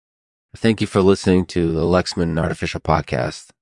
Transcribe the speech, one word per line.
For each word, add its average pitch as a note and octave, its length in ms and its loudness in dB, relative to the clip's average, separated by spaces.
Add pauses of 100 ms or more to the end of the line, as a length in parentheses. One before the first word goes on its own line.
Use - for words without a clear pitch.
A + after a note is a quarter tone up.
(560)
Thank A2+ 240 0
you G#2+ 60 -2
for G2+ 140 0
listening F#2 460 4
to E2+ 260 -2
the D#2+ 80 -2
Lexman F2 440 0
and E2 140 -2
Artificial D#2+ 400 -4
Podcast. D2+ 680 -2 (160)